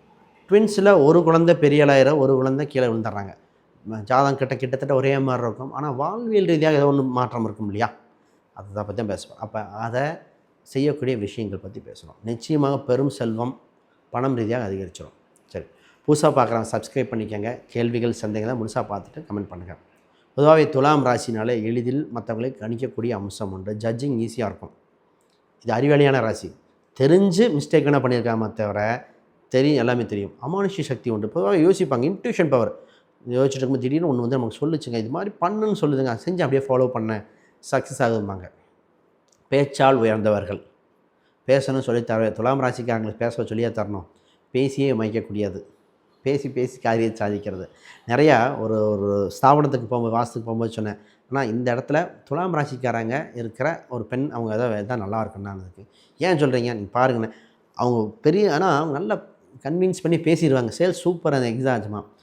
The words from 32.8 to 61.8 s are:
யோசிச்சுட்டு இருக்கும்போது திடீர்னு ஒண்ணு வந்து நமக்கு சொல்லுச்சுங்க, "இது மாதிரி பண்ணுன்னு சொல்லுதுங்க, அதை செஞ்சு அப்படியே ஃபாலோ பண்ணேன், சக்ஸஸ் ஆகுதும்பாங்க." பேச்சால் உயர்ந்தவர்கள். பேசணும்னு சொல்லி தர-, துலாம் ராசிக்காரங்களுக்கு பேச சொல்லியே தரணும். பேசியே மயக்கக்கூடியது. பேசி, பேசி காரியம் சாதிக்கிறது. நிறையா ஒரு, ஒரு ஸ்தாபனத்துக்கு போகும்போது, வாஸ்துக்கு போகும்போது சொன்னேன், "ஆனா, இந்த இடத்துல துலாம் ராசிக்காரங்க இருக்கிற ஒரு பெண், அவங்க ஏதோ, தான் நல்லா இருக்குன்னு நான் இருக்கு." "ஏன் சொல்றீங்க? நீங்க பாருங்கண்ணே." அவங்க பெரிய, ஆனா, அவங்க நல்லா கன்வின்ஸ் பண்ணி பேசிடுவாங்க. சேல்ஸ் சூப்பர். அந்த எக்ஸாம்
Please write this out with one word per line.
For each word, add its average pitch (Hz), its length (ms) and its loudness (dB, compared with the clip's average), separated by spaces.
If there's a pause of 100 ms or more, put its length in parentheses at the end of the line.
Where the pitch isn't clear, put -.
யோசிச்சுட்டு 127 160 2
இருக்கும்போது 135 340 0
திடீர்னு 143 340 0
ஒண்ணு 120 80 0
வந்து 120 160 -2
நமக்கு 120 300 -4
சொல்லுச்சுங்க, 147 280 -4
"இது 113 160 -4
மாதிரி 196 300 -8
பண்ணுன்னு 214 400 0
சொல்லுதுங்க, 147 240 0
அதை 127 300 -4
செஞ்சு 180 80 -2
அப்படியே 135 260 0
ஃபாலோ 127 260 2
பண்ணேன், 110 300 -4 (520)
சக்ஸஸ் - 220 -6
ஆகுதும்பாங்க." 104 520 -2 (1000)
பேச்சால் 135 440 4
உயர்ந்தவர்கள். 107 720 0 (800)
பேசணும்னு 135 320 2
சொல்லி 120 260 -2
தர-, 110 280 0
துலாம் 131 300 0
ராசிக்காரங்களுக்கு 117 540 -4
பேச 117 280 -4
சொல்லியே 110 240 -2
தரணும். 101 380 -6 (440)
பேசியே 135 420 0
மயக்கக்கூடியது. 104 720 -4 (580)
பேசி, 139 280 -2
பேசி 123 300 -4
காரியம் 113 340 0
சாதிக்கிறது. 101 540 -6 (380)
நிறையா 135 520 4
ஒரு, 107 320 0
ஒரு 101 460 0
ஸ்தாபனத்துக்கு 135 500 4
போகும்போது, 117 300 -2
வாஸ்துக்கு 117 260 -4
போகும்போது 113 300 -4
சொன்னேன், 104 260 -6 (320)
"ஆனா, 135 120 -2
இந்த 120 320 -2
இடத்துல 147 480 -2
துலாம் 170 320 -4
ராசிக்காரங்க 123 800 -4
இருக்கிற 127 540 -6
ஒரு 117 160 -8
பெண், 131 260 -4
அவங்க 117 240 -4
ஏதோ, 110 280 -2
தான் 117 160 -6
நல்லா 107 220 -4
இருக்குன்னு 101 280 -10
நான் 95 120 -12
இருக்கு." 92 240 -20 (340)
"ஏன் 175 180 0
சொல்றீங்க? 127 380 0
நீங்க 104 260 -6
பாருங்கண்ணே." 117 300 2 (440)
அவங்க 113 360 0 (100)
பெரிய, 180 340 2
ஆனா, 175 220 2
அவங்க 147 220 -2
நல்லா 202 160 -4 (480)
கன்வின்ஸ் 180 400 -2
பண்ணி 165 160 2
பேசிடுவாங்க. 156 600 2
சேல்ஸ் 180 120 2
சூப்பர். 170 440 -2
அந்த 123 160 0
எக்ஸாம் 113 540 -2 (180)